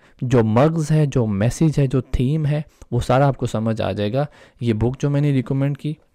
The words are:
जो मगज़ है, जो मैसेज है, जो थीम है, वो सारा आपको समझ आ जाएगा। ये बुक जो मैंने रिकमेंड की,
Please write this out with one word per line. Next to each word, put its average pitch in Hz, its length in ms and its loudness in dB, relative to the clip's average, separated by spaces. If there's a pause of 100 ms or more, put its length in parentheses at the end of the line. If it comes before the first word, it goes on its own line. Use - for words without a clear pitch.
(240)
जो 123 200 2
मगज़ 151 480 2
है, 156 140 4
जो 127 200 0
मैसेज 117 520 0
है, 139 100 2
जो 131 140 0
थीम 147 440 -2
है, 147 180 -2 (280)
वो 120 80 0
सारा 135 280 2
आपको 127 200 -2
समझ 110 320 -2
आ 98 120 -2
जाएगा। 104 340 -2 (340)
ये 117 140 0
बुक 117 220 -2
जो 143 140 -2
मैंने 143 220 0
रिकमेंड 139 440 -2
की, 151 200 -8 (180)